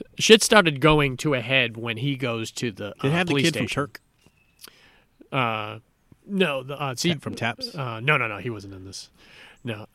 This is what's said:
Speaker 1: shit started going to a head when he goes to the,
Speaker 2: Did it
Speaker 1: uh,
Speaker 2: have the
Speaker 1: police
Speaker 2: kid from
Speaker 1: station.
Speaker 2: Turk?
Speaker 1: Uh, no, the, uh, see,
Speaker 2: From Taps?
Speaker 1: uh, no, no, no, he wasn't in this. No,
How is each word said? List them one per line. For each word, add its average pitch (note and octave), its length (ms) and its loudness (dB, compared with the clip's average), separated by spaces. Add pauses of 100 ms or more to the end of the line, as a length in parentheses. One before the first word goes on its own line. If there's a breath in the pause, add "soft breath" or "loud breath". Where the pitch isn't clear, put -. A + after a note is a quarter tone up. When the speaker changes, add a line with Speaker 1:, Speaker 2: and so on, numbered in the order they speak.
(180)
Speaker 1:
shit G#3+ 240 8
started E3+ 380 4
going D3 380 4
to D3+ 160 -2
a B2 60 0
head A#2 380 2
when A#2 180 -4
he C3+ 200 -2
goes A#2 360 -4
to B2 180 -4
the, G2+ 300 -10
Speaker 2:
Did - 40 -4
it C3+ 40 2
Speaker 1:
uh, - 40 0
Speaker 2:
have F3 160 0
the - 40 2
Speaker 1:
police C#3+ 140 2
Speaker 2:
kid D#3+ 100 0
from G#2 100 -2
Speaker 1:
station. - 80 -6
Speaker 2:
Turk? - 260 -6 (1300 loud breath)
Speaker 1:
Uh, A2 460 -2 (480)
no, F3 360 -2
the, C#3 180 -8
uh, C#3 140 -2
see, E3 200 0
Speaker 2:
From B2 200 -8
Taps? - 400 -6
Speaker 1:
uh, B2 260 -6
no, D3 160 2
no, A#2+ 120 0
no, G#2 100 -8
he G2+ 120 -8
wasn't G2+ 240 -10
in F#2 100 -16
this. - 260 -16 (540 loud breath)
No, A2 300 -8